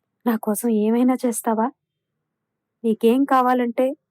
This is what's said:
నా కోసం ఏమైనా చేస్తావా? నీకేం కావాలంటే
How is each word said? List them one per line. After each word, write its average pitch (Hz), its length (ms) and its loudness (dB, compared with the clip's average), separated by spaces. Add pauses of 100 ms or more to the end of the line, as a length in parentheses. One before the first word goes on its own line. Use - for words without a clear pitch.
(260)
నా 233 100 0
కోసం 214 320 -4
ఏమైనా 233 480 2 (100)
చేస్తావా? 226 460 -2 (1120)
నీకేం 226 400 2
కావాలంటే 254 680 0 (160)